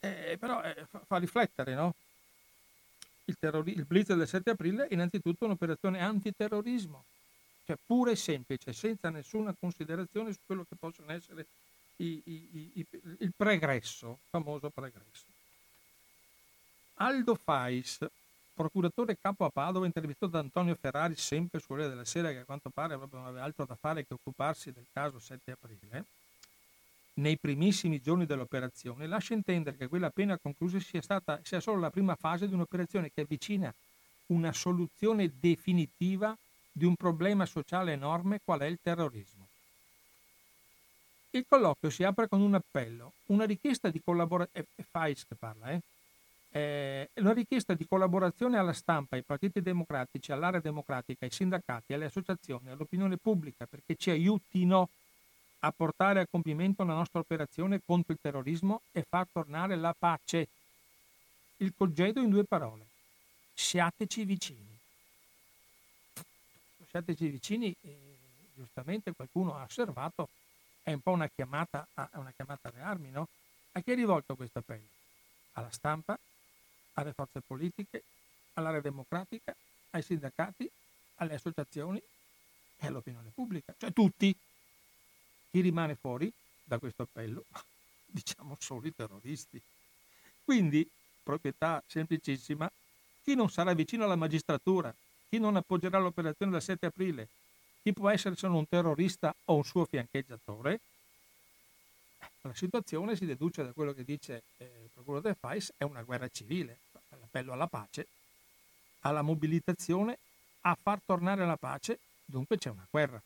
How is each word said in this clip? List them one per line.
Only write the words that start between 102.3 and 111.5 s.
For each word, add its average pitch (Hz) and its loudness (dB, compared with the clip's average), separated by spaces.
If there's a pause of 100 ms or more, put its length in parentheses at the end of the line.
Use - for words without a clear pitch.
La 127 -10
situazione, 190 -2
si 185 -4
deduce 156 -2
da 123 -6
quello 143 -4
che 135 -10
dice, 131 -8 (140)
eh, - -20
il 120 -20
procuratore 143 -4
Fais, 165 -6
è - -2
una 139 -6
guerra 127 -4
civile, 120 -6 (320)
l'appello 127 -8
alla 143 -2
pace, 117 -10 (920)
alla 147 0
mobilitazione, 165 0 (440)
a 175 4
far 202 -2
tornare 185 2
la 160 2